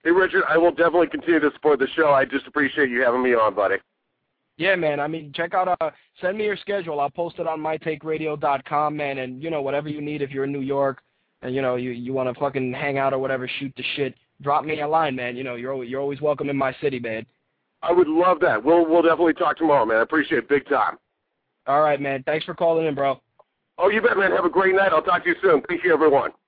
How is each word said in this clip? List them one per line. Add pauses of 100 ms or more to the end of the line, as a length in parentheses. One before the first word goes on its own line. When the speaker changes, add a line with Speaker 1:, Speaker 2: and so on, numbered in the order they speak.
Speaker 1:
Hey,
Richard,
I
will
definitely
continue
to
support
the
show.
I
just
appreciate
you
having
me
on,
buddy. (800)
Speaker 2:
Yeah,
man.
I
mean,
check
out,
uh, (300)
send
me
your
schedule.
I'll
post
it
on
my
take
radio
dot
com,
man,
and,
you
know,
whatever
you
need,
if
you're
in
New
York (380)
and,
you
know,
you,
you
wanna
fucking
hang
out
or
whatever, (100)
shoot
the (140)
shit, (280)
drop
me
a
line,
man.
You
know,
you're
al-,
you're
always
welcome
in
my
city,
man. (580)
Speaker 1:
I
would
love
that.
We'll,
we'll
definitely
talk
tomorrow,
man.
I
appreciate
it
big
time. (680)
Speaker 2:
All
right,
man.
Thanks
for
calling
in,
bro. (580)
Speaker 1:
Oh,
you
bet,
man.
Have
a
great
night.
I'll
talk
to
you
soon.
Thank
you,
everyone. (180)